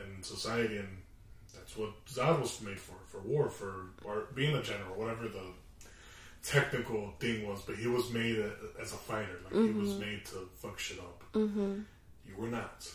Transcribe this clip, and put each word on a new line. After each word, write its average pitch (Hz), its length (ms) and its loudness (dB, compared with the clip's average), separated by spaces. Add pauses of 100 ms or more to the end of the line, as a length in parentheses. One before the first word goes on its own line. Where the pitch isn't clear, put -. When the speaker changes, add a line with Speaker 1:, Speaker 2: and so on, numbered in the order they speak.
Speaker 1:
in 95 180 -10
society, 110 540 2
and 101 100 -4 (680)
that's - 220 -14
what 107 140 -2 (160)
Zod 143 340 6
was 117 220 -2
made 98 180 -6
for, - 160 -14 (120)
for 101 120 -10
war, 123 300 4
for, 95 380 -6 (180)
or 104 280 -2
being 143 220 6
a 117 80 2
general, 101 320 -4
whatever 113 320 -2
the 98 140 -6 (1000)
technical 113 760 4
thing 113 280 2
was, 98 140 -4
but - 140 -4
he 107 120 0
was 120 240 4
made 113 280 4
a, 104 120 2 (300)
as 101 120 -6
a 107 40 -6
fighter. 104 480 -2
Like, - 80 -4
he 220 180 8
was 208 180 4
Speaker 2:
Mm-hmm. 196 100 0
Speaker 1:
made 202 280 -4
to 92 280 -8
fuck - 240 -8
shit - 200 -4
up. - 240 -12 (100)
Speaker 2:
Mm-hmm. 208 460 4 (480)
Speaker 1:
You 98 100 -12
were 110 120 -2
not. - 460 -4